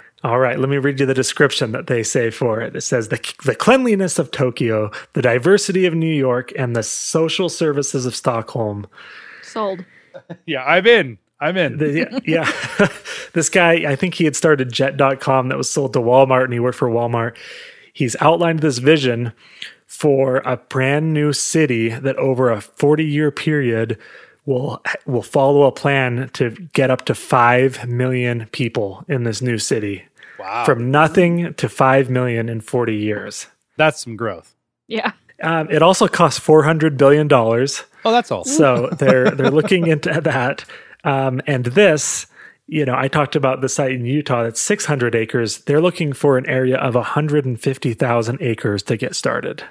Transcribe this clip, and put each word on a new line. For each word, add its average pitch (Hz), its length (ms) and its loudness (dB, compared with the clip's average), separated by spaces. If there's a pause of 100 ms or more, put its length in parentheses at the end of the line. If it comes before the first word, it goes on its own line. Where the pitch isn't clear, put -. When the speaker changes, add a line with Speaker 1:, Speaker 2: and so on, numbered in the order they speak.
(240)
Speaker 1:
All 123 160 0
right, 127 180 0
let 135 120 -2
me 143 80 0
read 135 220 0
you 139 60 2
the 131 80 2
description 131 600 0
that - 120 -8
they 120 160 -2
say 113 300 -2
for 113 300 -2
it. 117 140 -8
It - 60 -8
says, 117 280 -4
"The, 123 100 -4 (240)
the 131 100 0
cleanliness 214 640 2
of 147 140 -2
Tokyo, 113 580 -2 (240)
the - 80 -2
diversity 175 640 2
of 170 80 0
New 160 180 0
York, 127 460 0
and 123 180 -2
the 113 60 0
social 160 680 -2
services 139 600 -2
of 117 80 -6
Stockholm." 110 720 -4 (560)
Speaker 2:
Sold. 190 420 -8 (280)
Speaker 3:
<laughs> - 340 -20
Yeah, 135 160 -6
I'm 175 240 4
in. 170 320 4 (220)
I'm 170 160 -2
in. 139 200 -2
Speaker 1:
The, 156 480 -2
yeah, 156 220 0 (320)
yeah. 202 80 6 (300)
<laughs> - 160 -16
This 165 160 0
guy, 170 420 4
I 135 60 0
think 180 180 -2
he - 80 0
had 151 120 2
started 135 360 2
Jet 135 260 -2
dot 135 220 2
com 131 300 0
that 135 80 -4
was 135 120 -6
sold 135 240 -4
to 135 60 0
Walmart, 127 460 4
and 123 80 -4
he 120 60 -2
worked 123 180 -2
for 127 120 0
Walmart. 117 460 -2 (580)
He's 123 280 -4
outlined 165 380 2
this 143 200 0
vision 123 540 2 (520)
for 135 520 0
a 127 200 -2
brand 143 560 -2
new 147 200 0
city 127 560 0
that 131 260 -4
over 131 340 0
a 107 120 -2
forty-year 151 680 0
period 120 720 -2 (460)
will, 135 360 -4 (240)
will 123 160 -2
follow 143 420 4
a 135 80 6
plan 131 640 -2
to 123 180 -2 (220)
get 131 160 2
up 127 160 0
to - 80 -2
five 123 760 2
million 123 680 -2
people 113 560 -6
in 127 160 -2
this 110 160 -4
new 120 180 -2
city. 104 460 -8 (340)
Speaker 3:
Wow. 104 260 -6
Speaker 1:
From 127 260 0
nothing 170 640 2
to - 140 -4
five 135 400 2
million 123 400 -2
in 113 120 -6
forty 113 340 -2
years. 104 520 -6 (300)
Speaker 3:
That's 156 240 0
some 117 140 -12
growth. 104 400 -8 (320)
Speaker 2:
Yeah. 220 240 -4 (320)
Speaker 1:
Um, 165 260 -4
it 151 120 0
also 185 260 4
costs 165 320 2
four 156 240 6
hundred 156 340 0
billion 147 300 6
dollars. 123 560 2 (220)
Speaker 3:
Oh, 220 60 4
that's 240 200 0
all. 95 140 -4
Speaker 1:
So 135 420 2
Speaker 3:
<laughs> 160 120 -8
Speaker 1:
they're, 131 320 4
they're - 200 0
looking 165 360 2
into 160 340 0
that. 135 420 -2 (400)
Um, 135 440 -2
and 135 180 -2
this, 151 600 2 (400)
you 151 180 -2
know, 127 100 0
I 131 120 0
talked 143 280 0
about 131 260 0
the 131 80 -2
site 135 240 -2
in 123 120 -4
Utah 131 380 -2
that's 117 180 -4
six - 240 -2
hundred 123 300 0
acres. 113 440 -2
They're 151 220 2
looking 170 320 0
for 139 240 2
an 127 100 -2
area 131 300 0
of 127 180 -2
a 120 80 2
hundred 147 420 0
and 123 140 -4
fifty 131 340 -2
thousand 117 480 -2
acres 113 420 -2
to 117 140 -2
get - 180 -6
started. - 560 -4